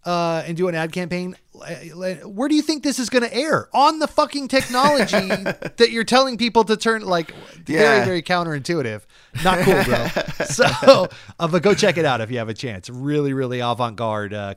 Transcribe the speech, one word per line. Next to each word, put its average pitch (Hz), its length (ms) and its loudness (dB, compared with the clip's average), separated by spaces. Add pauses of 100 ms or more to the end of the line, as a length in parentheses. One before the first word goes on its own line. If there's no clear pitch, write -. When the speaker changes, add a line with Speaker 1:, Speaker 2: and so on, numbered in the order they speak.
Speaker 1:
uh, 170 420 -2
and 170 80 -6
do 180 140 0
an 165 60 -4
ad 165 180 -4
campaign? 180 420 -6 (200)
L-, 165 480 -14
l-, 185 260 -8
where 214 180 -4
do 302 80 2
you 302 60 4
think 302 220 -4
this 277 160 -2
is 247 100 -4
gonna 240 220 0
air? 226 420 -2
On 302 260 4
the 302 80 -2
fucking 285 400 -2
technology 254 800 2
Speaker 2:
<laughs> - 0 -
Speaker 1:
that 196 640 0
you're 233 140 -2
telling 262 320 2
people 226 280 2
to 220 120 0
turn, 220 280 -2
like, 170 280 -2 (320)
very, 156 160 0
Speaker 2:
Yeah. 131 240 4
Speaker 1:
very 180 160 -2
counterintuitive. 151 800 -4 (420)
Not 180 160 2
cool, 190 240 4
bro. - 240 0
Speaker 2:
<laughs> - 380 -4
Speaker 1:
So, 208 640 4 (300)
uh, 170 100 -2
but 165 140 0
go 202 100 6
check 170 240 2
it 165 80 2
out 127 160 2
if 110 100 -6
you 123 60 -4
have 110 120 -4
a 113 40 -6
chance. 104 360 -10
Really, 139 440 -2
really 127 260 -4
avant-garde, 110 720 -4
uh, 101 240 -8